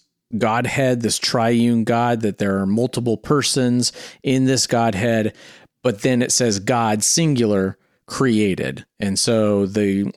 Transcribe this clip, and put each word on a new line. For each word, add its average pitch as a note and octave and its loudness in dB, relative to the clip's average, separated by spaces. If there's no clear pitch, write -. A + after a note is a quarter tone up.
Godhead, A#2+ 0
this G#2+ -2
triune A#2 0
God, A#2 0
that G#2 -2
there G2 -2
are G2 -2
multiple A#2 0
persons B2 0
in C3 2
this C3 0
Godhead. A2+ 0
But A#2 -2
then B2+ 2
it B2 -2
says A2 0
God, G#2+ 0
singular, A2+ 0
created. G2 0
And G2 -2
so G#2 2
the, G2 0